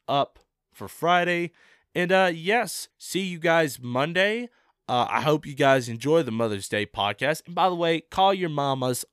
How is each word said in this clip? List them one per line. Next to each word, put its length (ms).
up 320
for 140
Friday. 640
And, 180
uh, 220
yes, 640
see 240
you 160
guys 420
Monday. 680
Uh, 200
I 140
hope 240
you 80
guys 340
enjoy 360
the 80
Mother's 360
Day 180
podcast. 600
And 80
by 160
the 60
way, 260
call 320
your 160
mamas 640